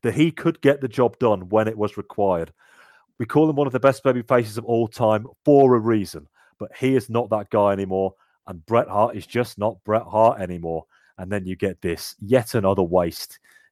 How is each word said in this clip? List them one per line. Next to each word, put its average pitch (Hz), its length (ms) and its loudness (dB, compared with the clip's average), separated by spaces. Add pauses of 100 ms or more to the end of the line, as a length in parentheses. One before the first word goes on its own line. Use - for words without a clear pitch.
that 113 100 -2
he 156 180 2
could - 300 -4
get 139 180 2
the 135 80 -6
job 117 300 0
done 98 320 0
when 107 180 2
it 110 100 -6
was 104 200 -4
required. 92 560 -4 (640)
We 117 80 -6
call 156 240 2
him 147 60 -4
one 143 120 0
of 123 60 -6
the 123 60 -2
best 135 240 2
baby 123 180 0
faces 117 380 -2
of 117 60 -12
all 113 220 0
time 110 380 0 (180)
for 139 320 6
a 113 40 2
reason, 107 480 -4 (320)
but - 180 -14
he 131 180 0
is 120 140 -2
not 113 220 -2
that 104 180 -4
guy 101 220 4
anymore, 95 420 -2 (320)
and 87 220 -18
Bret 117 220 2
Hart 107 260 0
is 98 100 -12
just 120 320 -6
not 101 280 -4
Bret 110 180 0
Hart 110 360 2
anymore. 85 460 -8 (320)
And 92 140 -12
then 101 140 -6
you 92 100 -8
get 95 260 -4
this, - 380 -8
yet 117 360 0
another 98 260 2
waste 87 560 -2 (340)